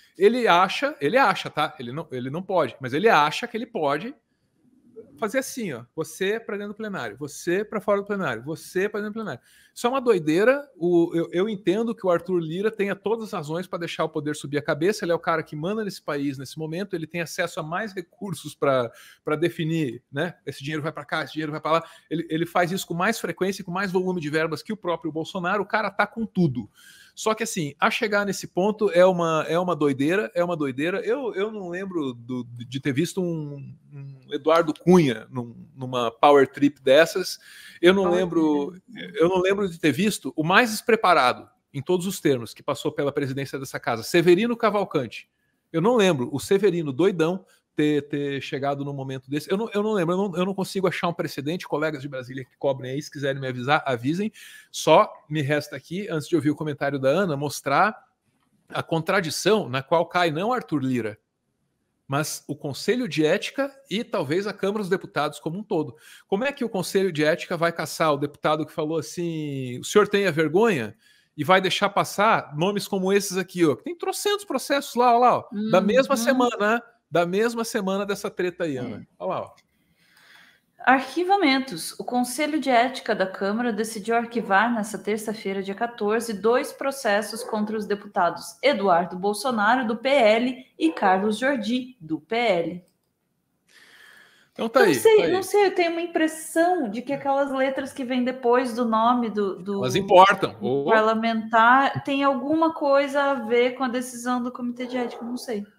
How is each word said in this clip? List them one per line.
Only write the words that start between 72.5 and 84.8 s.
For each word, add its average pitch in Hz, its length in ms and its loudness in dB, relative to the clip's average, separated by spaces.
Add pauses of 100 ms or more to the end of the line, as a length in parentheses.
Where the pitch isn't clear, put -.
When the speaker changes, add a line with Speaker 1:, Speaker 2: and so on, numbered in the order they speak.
Speaker 1:
nomes 190 320 -2
como 190 240 -2
esses 196 260 0
aqui, 175 280 0
ó, 139 100 4
que - 80 -12
tem 349 120 -8
trocentos 392 500 -4
processos 285 500 -4
lá, 240 200 6
ó, 240 40 6
lá, 233 200 6
ó, - 100 -12 (200)
da 185 120 6
mesma 262 340 4
Speaker 2:
Uhum. 226 60 0
Speaker 1:
semana, 240 600 2 (300)
da 170 140 2
mesma 226 400 0
semana 196 400 -2
dessa 196 260 -6
treta 180 320 -4
aí, 147 140 -2
Ana. 110 200 -8
Speaker 2:
É. - 100 -18 (120)
Speaker 1:
Olha 185 100 -6
lá, 143 120 -4
ó. - 140 -14 (1200)
Speaker 2:
Arquivamentos. 269 1200 0
O 196 40 -10
Conselho 294 560 -2
de 262 100 -4
Ética 247 460 0
da 190 100 0
Câmara 208 480 -2
decidiu 220 420 -4
arquivar 226 560 0
nesta 208 280 -4